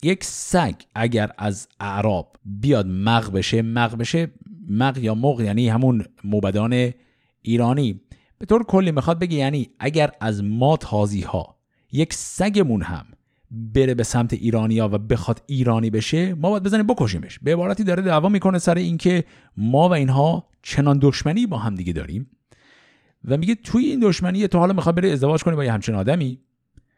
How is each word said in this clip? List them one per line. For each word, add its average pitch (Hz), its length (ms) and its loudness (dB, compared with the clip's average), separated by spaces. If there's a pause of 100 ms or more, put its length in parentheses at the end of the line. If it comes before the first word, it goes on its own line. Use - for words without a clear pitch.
یک 185 200 0
سگ - 520 -2 (200)
اگر 113 420 0
از 98 300 -4 (120)
اعراب 101 560 -2 (100)
بیاد 104 420 0
مغ 107 440 0
بشه، 98 300 0
مغ 117 340 -2
بشه، 127 360 -2 (380)
مغ 127 280 0
یا 110 180 0
مغ 123 260 0
یعنی 113 280 0
همون 117 360 2 (180)
موبدان 104 680 0 (500)
ایرانی، 117 600 0 (360)
به - 80 -14
طور 226 180 2
کلی 190 280 2
می‌خواد 160 280 0
بگه 170 180 -2
یعنی 139 320 -2 (100)
اگر 147 400 0
از 104 240 -4
ما 123 340 2
تازی 104 440 -2
ها - 340 -6 (360)
یک 151 220 0
سگمون 180 680 0
هم 80 240 -8 (460)
بره 113 420 0
به 120 100 0
سمت 120 300 0
ایرانیا 110 580 0
و 104 60 -2
بخواد 107 480 -4
ایرانی 120 440 0
بشه، 156 440 -2
ما 165 160 -2
باید 202 140 -2
بزنیم 208 240 2
بکشیمش. 120 520 -2
به 147 140 0
عبارتی 185 300 -2
داره 180 180 0
دعوا 175 280 2
می‌کنه 190 280 2
سر 170 180 2
اینکه 175 480 0 (340)
ما 131 320 4
و 180 40 4
اینها 147 540 2 (140)
چنان 143 400 2
دشمنی 143 460 2
با 170 100 -4
هم 104 180 -4
دیگه 90 180 -4
داریم 92 380 -8 (960)
و 131 120 0
میگه 180 180 0
توی 233 300 0
این 277 140 -2
دشمنی 190 480 2
تو 180 100 2
حالا 180 160 4
می‌خواد 170 220 2
بره 180 140 2
ازدواج 147 340 2
کنی 170 120 0
با 147 100 -2
یه 117 80 0
همچین 107 220 -2
آدمی 131 440 0 (580)